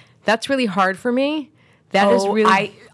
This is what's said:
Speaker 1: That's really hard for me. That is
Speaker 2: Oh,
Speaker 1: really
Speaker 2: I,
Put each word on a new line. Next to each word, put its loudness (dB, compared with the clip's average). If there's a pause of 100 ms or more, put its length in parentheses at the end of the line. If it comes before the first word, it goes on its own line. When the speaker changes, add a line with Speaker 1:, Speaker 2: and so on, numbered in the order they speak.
(240)
Speaker 1:
That's -2
really 0
hard -2
for -4
me. -4 (400)
That 2
is 2
Speaker 2:
Oh, -2
Speaker 1:
really 2
Speaker 2:
I, 0 (240)